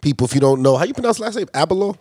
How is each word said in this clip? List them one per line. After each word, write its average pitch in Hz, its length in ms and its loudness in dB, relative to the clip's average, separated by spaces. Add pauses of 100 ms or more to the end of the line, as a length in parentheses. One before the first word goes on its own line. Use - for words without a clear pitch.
people, 135 260 0
if - 80 -6
you 143 60 2
don't 135 220 2
know, 135 140 4
how 143 80 0
you 254 100 -4
pronounce 233 240 -2
the 226 60 -8
last 220 120 -6
name? 208 100 -4
Abelo? 190 540 -2